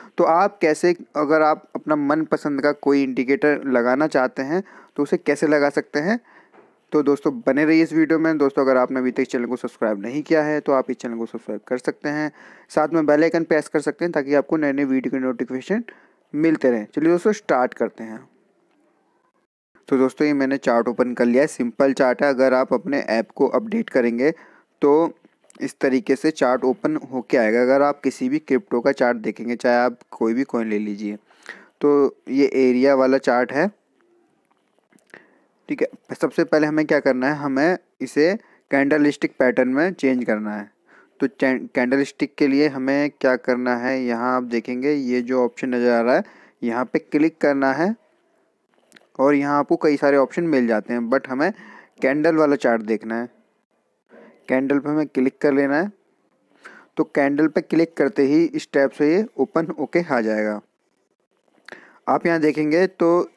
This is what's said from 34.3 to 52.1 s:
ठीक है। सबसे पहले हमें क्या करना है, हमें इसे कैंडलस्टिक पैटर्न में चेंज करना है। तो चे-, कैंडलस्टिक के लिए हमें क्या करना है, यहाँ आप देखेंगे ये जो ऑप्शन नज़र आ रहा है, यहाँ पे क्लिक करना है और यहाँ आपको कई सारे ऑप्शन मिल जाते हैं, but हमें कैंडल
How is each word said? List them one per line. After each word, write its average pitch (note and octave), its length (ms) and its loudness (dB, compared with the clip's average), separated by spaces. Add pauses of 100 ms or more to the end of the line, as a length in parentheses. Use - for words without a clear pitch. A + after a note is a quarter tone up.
ठीक C#3+ 140 -2
है। - 320 -6
सबसे D#3+ 300 0
पहले D3+ 220 2
हमें D3+ 200 0
क्या D3+ 140 2
करना B2+ 260 0
है, D3 80 0
हमें C#3+ 440 0 (220)
इसे D3+ 340 2 (360)
कैंडलस्टिक D3 680 2
पैटर्न B2+ 300 2
में D3+ 240 0
चेंज C3 320 0
करना G#2+ 300 -4
है। G#2 160 -10 (500)
तो C#3 60 0
चे-, C3 480 -2
कैंडलस्टिक C#3 600 -2
के D3 140 2
लिए C#3 200 2
हमें C#3 420 -2
क्या C3 280 0
करना B2 380 -2
है, B2+ 260 -4
यहाँ B2 340 -2
आप B2+ 80 -2
देखेंगे B2 480 -4
ये B2+ 300 -2
जो B2+ 220 0
ऑप्शन B2 300 -4
नज़र A#2+ 160 2
आ A#2+ 100 2
रहा B2 160 2
है, G3 80 0 (380)
यहाँ A#2+ 220 -2
पे - 140 -4
क्लिक D#3 420 0
करना C#3 320 2
है E3+ 220 -2 (1200)
और C#3+ 160 4
यहाँ C#3+ 240 0
आपको D3 180 0
कई D#3 200 2
सारे C#3+ 200 2
ऑप्शन C#3 300 0
मिल C3+ 200 2
जाते A2 260 -2
हैं, A#2+ 80 -4 (100)
but C3+ 180 -2
हमें C#3+ 240 -2 (500)
कैंडल D3+ 340 2